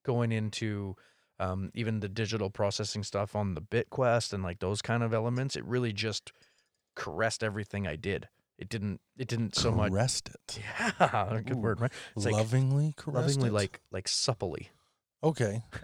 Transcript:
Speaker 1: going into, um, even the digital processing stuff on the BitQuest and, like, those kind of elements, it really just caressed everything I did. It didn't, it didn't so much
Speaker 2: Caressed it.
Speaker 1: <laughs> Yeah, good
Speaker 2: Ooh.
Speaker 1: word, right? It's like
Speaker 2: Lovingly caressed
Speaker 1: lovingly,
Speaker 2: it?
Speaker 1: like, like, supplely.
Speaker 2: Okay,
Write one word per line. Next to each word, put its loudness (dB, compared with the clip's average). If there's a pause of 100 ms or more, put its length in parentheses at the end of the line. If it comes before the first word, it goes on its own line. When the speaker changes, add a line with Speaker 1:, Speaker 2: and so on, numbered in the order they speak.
Speaker 1:
going 2
into, -2 (420)
um, -2
even 0
the -4
digital -2
processing -2
stuff -2
on 0
the -2
BitQuest 2
and, -2
like, -4
those -2
kind 0
of 0
elements, 0
it -6
really 0
just -4 (640)
caressed 0
everything -2
I -2
did. -4 (300)
It -10
didn't, -4 (160)
it -6
didn't -2
so 2
much 4
Speaker 2:
Caressed 2
it. -12 (200)
Speaker 1:
<laughs> 0
Yeah, 4
good 0
Speaker 2:
Ooh. -2
Speaker 1:
word, 2
right? 2 (240)
It's -2
like 4
Speaker 2:
Lovingly 4
caressed -6 (220)
Speaker 1:
lovingly, 4
Speaker 2:
it? 2
Speaker 1:
like, 0 (100)
like, -4
supplely. -2 (560)
Speaker 2:
Okay, 2 (220)